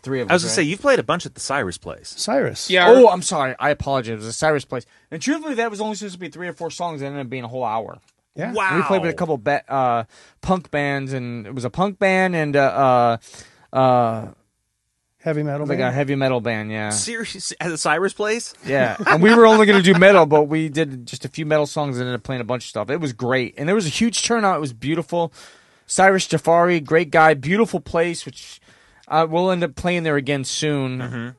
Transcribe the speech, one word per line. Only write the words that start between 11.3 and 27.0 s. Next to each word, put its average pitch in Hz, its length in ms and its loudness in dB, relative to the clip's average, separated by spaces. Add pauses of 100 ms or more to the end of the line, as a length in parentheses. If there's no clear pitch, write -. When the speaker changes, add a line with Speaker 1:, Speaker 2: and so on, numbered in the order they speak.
Speaker 1:
it 107 80 -14
was 127 120 -8
a 120 40 -4
punk 190 300 -4
band 185 360 2
and, 151 200 -2
uh, 123 600 4 (540)
uh, - 40 -8
uh, 120 520 2 (920)
Speaker 3:
Heavy 151 240 -4
metal 147 240 -6
Speaker 1:
like 139 100 -2
Speaker 3:
band? 127 120 -2
Speaker 1:
a - 20 -2
heavy 139 240 -2
metal 131 260 0
band, 107 300 -6
yeah. 107 180 -6
Speaker 2:
Serious? 202 720 -8
At 165 80 -6
the 160 80 -6
Cyrus 175 360 0
Place? 214 420 -4 (100)
Speaker 1:
Yeah. 131 400 0
And 233 160 2
we 214 140 6
were 233 100 8
only 220 220 6
gonna 202 160 6
do 190 100 6
metal, 185 320 8
but 151 200 4
we 160 220 -2
did 135 380 -4
just - 200 -14
a 131 40 -8
few 160 160 -8
metal 151 220 0
songs 143 300 -6
and 123 100 -4
ended 123 120 -4
up - 40 -14
playing 127 180 -8
a 113 40 -6
bunch 120 180 -6
of - 60 -16
stuff. 104 200 -8
It 156 100 -4
was 143 140 -4
great. 123 420 -2
And 143 140 -6
there 202 60 2
was 208 100 0
a 151 40 -2
huge 220 340 -2
turnout. 202 340 0
It 147 40 -4
was 131 120 -6
beautiful. 160 580 -4 (540)
Cyrus 190 420 4
Jafari, 170 560 2
great 151 280 0